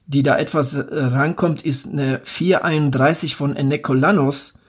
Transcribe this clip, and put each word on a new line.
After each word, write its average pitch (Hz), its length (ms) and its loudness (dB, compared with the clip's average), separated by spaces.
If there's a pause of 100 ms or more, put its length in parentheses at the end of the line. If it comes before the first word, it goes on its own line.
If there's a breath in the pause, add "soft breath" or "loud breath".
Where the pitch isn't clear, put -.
die 139 160 2
da 139 160 2
etwas, 143 380 0
äh, 135 140 -4
rankommt, 147 720 0
ist 143 240 -2
eine 143 380 -4
vier - 400 0
einunddreißig 151 720 2
von 143 180 -2
Eneko 143 380 -2
Lanos 143 600 2 (140 soft breath)